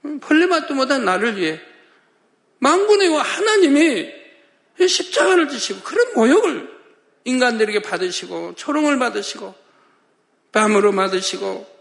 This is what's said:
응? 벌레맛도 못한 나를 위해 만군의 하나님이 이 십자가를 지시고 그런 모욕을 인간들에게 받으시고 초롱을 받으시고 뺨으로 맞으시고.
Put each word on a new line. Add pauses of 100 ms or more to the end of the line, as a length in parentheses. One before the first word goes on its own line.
응?
벌레맛도
못한
나를
위해 (960)
만군의
하나님이 (680)
이
십자가를
지시고
그런
모욕을 (540)
인간들에게
받으시고
초롱을
받으시고 (960)
뺨으로
맞으시고. (100)